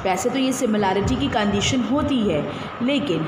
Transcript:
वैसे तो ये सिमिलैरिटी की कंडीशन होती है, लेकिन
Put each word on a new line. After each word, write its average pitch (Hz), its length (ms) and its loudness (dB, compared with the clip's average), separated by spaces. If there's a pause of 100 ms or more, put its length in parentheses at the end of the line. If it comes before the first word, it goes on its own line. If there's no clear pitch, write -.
वैसे 185 260 0
तो 262 100 -2
ये 262 140 2
सिमिलैरिटी 208 600 2
की 277 120 -2 (100)
कंडीशन 208 540 0
होती 277 280 0 (100)
है, 147 140 0 (380)
लेकिन 214 460 0